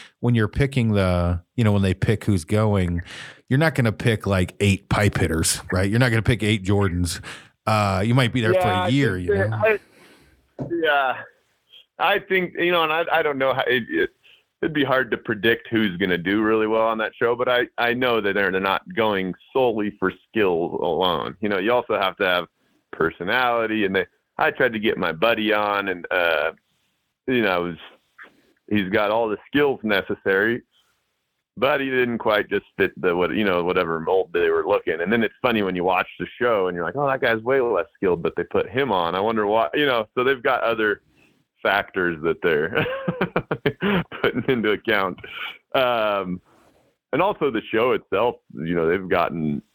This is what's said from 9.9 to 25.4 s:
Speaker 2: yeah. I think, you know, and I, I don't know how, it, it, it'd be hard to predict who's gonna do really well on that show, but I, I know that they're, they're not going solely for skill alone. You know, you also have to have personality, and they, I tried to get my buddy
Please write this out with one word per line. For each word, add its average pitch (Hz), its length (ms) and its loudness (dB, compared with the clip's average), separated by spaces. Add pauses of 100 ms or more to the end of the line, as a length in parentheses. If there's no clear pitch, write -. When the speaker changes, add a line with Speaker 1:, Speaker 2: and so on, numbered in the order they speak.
Speaker 2:
yeah. 139 340 0 (800)
I 190 220 2
think, 185 400 -2
you 175 120 0
know, 170 120 4
and 156 100 0
I, 165 180 0
I 160 120 2
don't 143 160 -2
know 135 160 2
how, 131 100 0
it, 123 240 2
it, 82 200 0 (520)
it'd 170 120 -2
be 147 100 0
hard 131 260 0
to - 80 -2
predict 113 540 0
who's 107 260 2
gonna 90 220 2
do 101 240 0
really 110 240 2
well 110 180 2
on 110 140 0
that 110 160 -4
show, 120 200 0
but 123 140 0
I, 123 180 2 (120)
I 120 160 0
know 123 260 0
that 98 140 0
they're, 98 160 2
they're 95 100 0
not 98 220 0 (100)
going 95 400 0 (180)
solely 107 480 0
for 92 120 0 (180)
skill 87 540 0
alone. 82 580 0
You 104 80 -2
know, 101 80 0
you 101 160 0
also 110 260 0
have 95 180 -2
to 98 100 0
have 90 180 0 (460)
personality, 110 920 0
and 95 100 -2
they, 92 100 2 (320)
I 156 140 2
tried 127 220 0
to 113 60 -6
get 104 200 0
my 87 120 -2
buddy 107 400 0